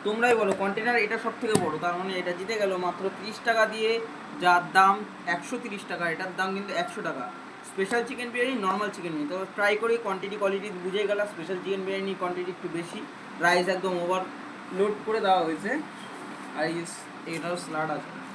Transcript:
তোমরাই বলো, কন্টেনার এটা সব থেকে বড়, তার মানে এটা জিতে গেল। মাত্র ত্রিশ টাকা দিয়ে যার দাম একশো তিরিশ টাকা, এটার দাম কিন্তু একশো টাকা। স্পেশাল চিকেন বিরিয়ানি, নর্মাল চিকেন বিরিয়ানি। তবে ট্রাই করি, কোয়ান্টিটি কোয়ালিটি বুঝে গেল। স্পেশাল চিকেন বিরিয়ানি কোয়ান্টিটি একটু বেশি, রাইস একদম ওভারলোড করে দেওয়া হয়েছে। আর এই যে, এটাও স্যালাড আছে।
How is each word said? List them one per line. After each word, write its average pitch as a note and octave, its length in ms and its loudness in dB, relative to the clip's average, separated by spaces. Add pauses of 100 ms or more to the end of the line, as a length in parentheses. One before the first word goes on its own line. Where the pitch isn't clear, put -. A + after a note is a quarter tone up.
তোমরাই A#3 300 6
বলো, G#3 180 4
কন্টেনার G#3+ 440 2
এটা A3 260 2
সব A3+ 180 -2
থেকে A3 140 2
বড়, E3 240 4
তার F3 200 0
মানে F#3 200 -2
এটা F3+ 140 -2
জিতে F#3+ 220 -4
গেল। G3 220 2
মাত্র F3+ 340 -2 (100)
ত্রিশ G#3 240 -8
টাকা A3+ 220 4
দিয়ে A3 340 0 (400)
যার F3 320 6
দাম G3 320 8 (220)
একশো F3+ 360 -2
তিরিশ G3+ 260 -8
টাকা, E3+ 220 -2
এটার F3+ 260 -4
দাম F#3+ 180 0
কিন্তু G3 200 -4
একশো F3 280 -2
টাকা। C#3+ 300 -4 (320)
স্পেশাল A3+ 400 0
চিকেন A#3+ 260 -6
বিরিয়ানি, B3 320 0
নর্মাল G3+ 280 2
চিকেন F3 220 -6
বিরিয়ানি। D3+ 220 -2
তবে F#3+ 200 -4
ট্রাই G#3 220 4
করি, A3+ 260 2
কোয়ান্টিটি G3 340 -4
কোয়ালিটি G3 340 0
বুঝে F#3 360 -2
গেল। G3+ 180 2
স্পেশাল E3 400 -6
চিকেন G3 160 -2
বিরিয়ানি G3 380 -2
কোয়ান্টিটি F3+ 320 -2
একটু F3 220 -8
বেশি, E3+ 340 -6 (340)
রাইস F3 280 6
একদম F3+ 340 0
ওভারলোড F#3 920 -2 (140)
করে A3 140 2
দেওয়া F#3+ 240 6
হয়েছে। F3 340 0 (800)
আর D3+ 60 2
এই E3 100 0
যে, E3+ 100 -2 (420)
এটাও E3 300 -4
স্যালাড D#3+ 340 -2
আছে। - 340 -6 (100)